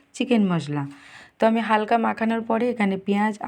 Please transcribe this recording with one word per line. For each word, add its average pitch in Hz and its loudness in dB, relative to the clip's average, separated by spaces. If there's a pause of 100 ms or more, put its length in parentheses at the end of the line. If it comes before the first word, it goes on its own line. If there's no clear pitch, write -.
(140)
চিকেন 240 2
মশলা। 147 -2 (500)
তো 220 2
আমি 226 0
হালকা 214 2
মাখানোর 226 -2
পরে 226 0
এখানে 196 0 (100)
পেঁয়াজ, 202 0 (120)